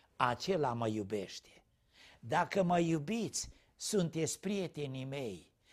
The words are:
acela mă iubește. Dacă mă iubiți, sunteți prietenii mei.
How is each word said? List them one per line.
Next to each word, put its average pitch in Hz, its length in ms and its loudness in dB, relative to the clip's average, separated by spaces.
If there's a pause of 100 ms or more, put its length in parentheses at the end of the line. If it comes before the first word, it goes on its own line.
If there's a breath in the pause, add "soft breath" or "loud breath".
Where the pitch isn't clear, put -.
(160 soft breath)
acela 131 560 2
mă 117 160 0
iubește. 104 760 -6 (580 loud breath)
Dacă 165 420 2
mă 175 180 4
iubiți, 165 680 0 (280 soft breath)
sunteți 160 640 0
prietenii 151 640 -4
mei. 131 480 -6 (200 soft breath)